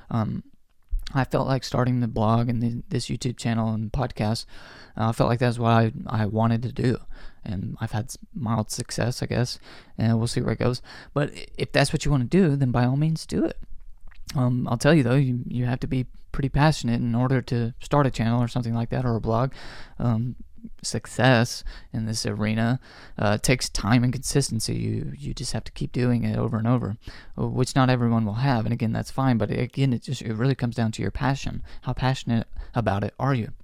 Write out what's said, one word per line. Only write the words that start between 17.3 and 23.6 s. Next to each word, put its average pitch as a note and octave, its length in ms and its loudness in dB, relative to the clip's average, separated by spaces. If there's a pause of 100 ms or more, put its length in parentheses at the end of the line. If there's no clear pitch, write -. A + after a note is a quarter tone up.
to A#2 380 -2
start C#3+ 280 4
a - 20 2
channel A#2 320 2
or B2 60 0
something A#2 260 -2
like A#2 160 -2
that B2+ 140 0
or A#2 100 2
a G#2+ 60 0
blog. A2+ 320 2 (480)
Um, A#2+ 340 0 (480)
success - 800 2 (300)
in A2+ 120 -2
this A2 220 -4
arena, A2 540 0 (360)
uh, G#2+ 220 2
takes - 300 2